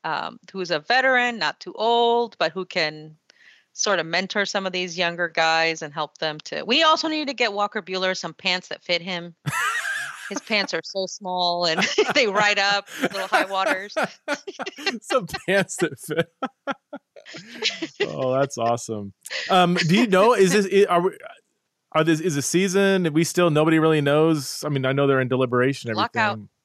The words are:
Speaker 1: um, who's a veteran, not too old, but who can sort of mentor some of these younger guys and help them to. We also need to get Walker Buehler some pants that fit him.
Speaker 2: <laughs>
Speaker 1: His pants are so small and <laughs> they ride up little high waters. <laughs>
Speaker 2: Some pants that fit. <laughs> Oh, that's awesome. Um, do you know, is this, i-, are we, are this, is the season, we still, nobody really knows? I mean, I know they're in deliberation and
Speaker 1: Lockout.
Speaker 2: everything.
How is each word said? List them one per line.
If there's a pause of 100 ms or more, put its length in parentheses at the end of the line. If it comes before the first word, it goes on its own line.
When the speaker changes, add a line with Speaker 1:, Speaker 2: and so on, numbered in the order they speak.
Speaker 1:
um, (120)
who's
a
veteran,
not
too
old,
but
who
can (580)
sort
of
mentor
some
of
these
younger
guys
and
help
them
to.
We
also
need
to
get
Walker
Buehler
some
pants
that
fit
him. (100)
Speaker 2:
<laughs>
Speaker 1:
His
pants
are
so
small
and (200)
<laughs>
they
ride
up (120)
little
high
waters. (540)
<laughs>
Speaker 2:
Some (220)
pants
that
fit. (340)
<laughs>
Oh,
that's
awesome. (360)
Um,
do
you
know,
is
this,
i-,
are
we, (800)
are
this,
is
the
season,
we
still,
nobody
really
knows?
I
mean,
I
know
they're
in
deliberation
and
Speaker 1:
Lockout.
Speaker 2:
everything. (160)